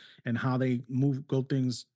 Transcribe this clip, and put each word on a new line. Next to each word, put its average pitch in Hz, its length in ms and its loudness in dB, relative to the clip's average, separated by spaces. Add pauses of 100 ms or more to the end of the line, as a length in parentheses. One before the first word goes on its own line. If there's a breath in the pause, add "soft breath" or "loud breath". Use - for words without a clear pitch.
(240 loud breath)
and 117 120 -2
how 127 220 0
they 127 300 0
move, 135 400 0
go 131 140 2
things, 127 540 -2